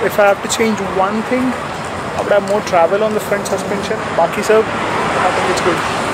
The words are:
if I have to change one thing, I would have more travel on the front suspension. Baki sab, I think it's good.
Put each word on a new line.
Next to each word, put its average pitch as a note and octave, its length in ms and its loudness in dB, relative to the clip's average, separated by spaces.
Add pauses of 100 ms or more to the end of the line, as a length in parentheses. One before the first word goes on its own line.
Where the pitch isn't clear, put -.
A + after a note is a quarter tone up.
if F#3 140 0
I G3+ 140 6
have F#3+ 100 0
to - 60 -6
change A3 300 0 (180)
one G3+ 280 0
thing, B3+ 180 0
I - 800 -4
would G3 100 0
have G3+ 160 2
more G3+ 140 2
travel F#3+ 420 4
on G#3+ 100 0
the G#3 60 0
front G3+ 260 -2
suspension. G3 500 -4 (200)
Baki E3+ 260 0
sab, A3 220 4
I - 720 -2
think F3+ 160 0
it's F3 80 0
good. - 540 -2